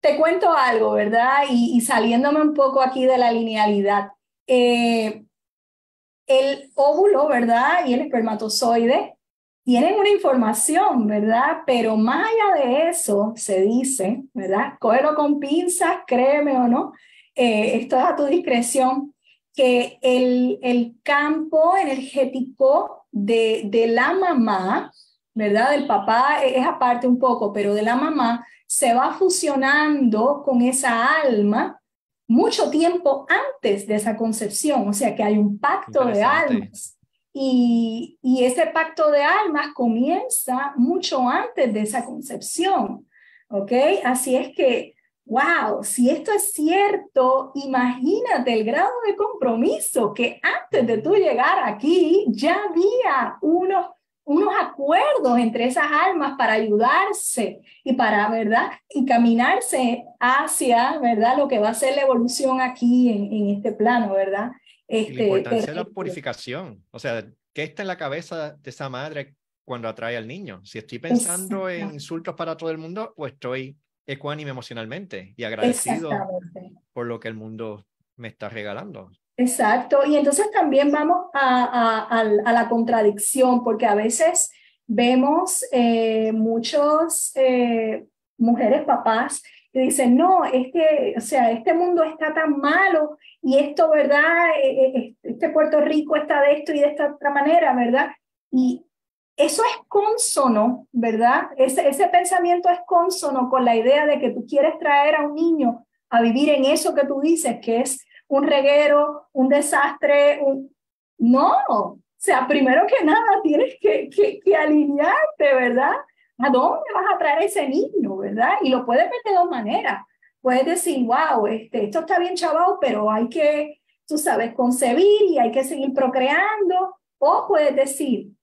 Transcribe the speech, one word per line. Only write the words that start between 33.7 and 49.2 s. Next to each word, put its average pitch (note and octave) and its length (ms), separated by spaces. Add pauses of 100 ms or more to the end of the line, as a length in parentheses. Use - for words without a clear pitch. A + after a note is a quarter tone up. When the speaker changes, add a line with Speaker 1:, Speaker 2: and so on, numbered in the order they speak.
Speaker 1:
de G#3+ 80
esa G#3+ 220
concepción, A3 720
o G3+ 40
sea G#3 220
que - 80
hay G#3+ 160
un G#3 220
pacto D#4 400
de B3 140
Speaker 2:
Interesante. C4+ 400
Speaker 1:
almas. - 440 (340)
Y, A#3 880
y B3+ 220
ese C4 240
pacto D#4+ 420
de C#4+ 120
almas D#4+ 520
comienza C4+ 1000
mucho C4+ 520
antes D#4 440
de G#3+ 100
esa G#3+ 220
concepción, - 1040 (440)
¿ok? G3+ 220 (320)
Así B3+ 300
es - 220
que, B3+ 380 (320)
wow, B3+ 580
si B3 240
esto E4 240
es G#4 220
cierto, D4+ 1000
imagínate C4 1000
el A3 100
grado D4+ 260 (160)
de G4+ 80
compromiso A#3+ 1000